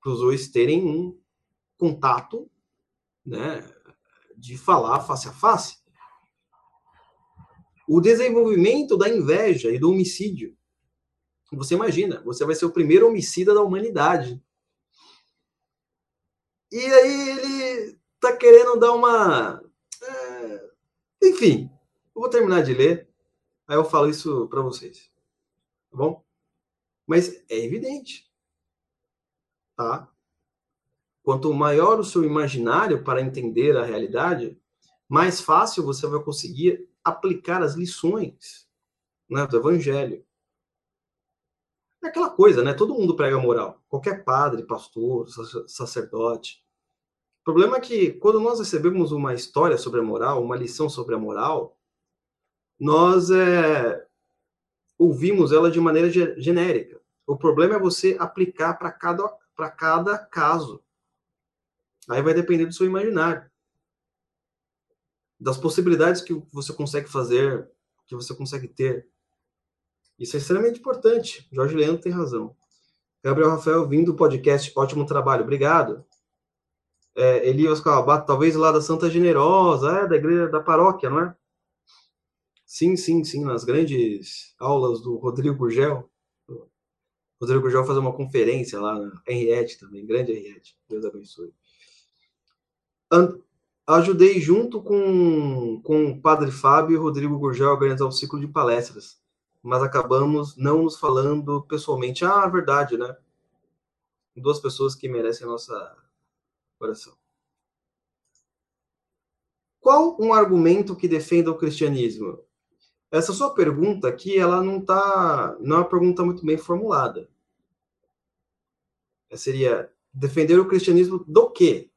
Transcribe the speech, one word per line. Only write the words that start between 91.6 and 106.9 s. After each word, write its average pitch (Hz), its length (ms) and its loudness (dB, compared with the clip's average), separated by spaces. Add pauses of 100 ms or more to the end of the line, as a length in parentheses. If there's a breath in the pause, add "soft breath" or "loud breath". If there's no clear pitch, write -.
An-, 175 260 4 (480)
ajudei 180 540 4
junto 208 420 0
com, 156 1000 0
com 151 240 2
o 135 140 -6
Padre 151 300 2
Fábio 156 440 2
e 160 40 0
o 160 40 -4
Rodrigo 143 360 -4
Gurgel 139 300 -2
a 143 60 4
organizar 135 320 0
um 131 40 -4
ciclo 139 300 -8
de 143 80 -10
palestras, 117 720 -4 (420)
mas 127 200 -2
acabamos 139 720 -2
não 143 260 0
nos 160 160 -4
falando 143 640 -2
pessoalmente. 135 640 -6
Ah, 196 220 2
verdade, 143 500 -2
né? 123 200 -8 (1200)
Duas 143 240 -2
pessoas 135 340 -4
que 135 140 -12
merecem 117 380 -6
a 117 40 -10
nossa 113 460 -12 (840)
oração. - 380 -12 (2750)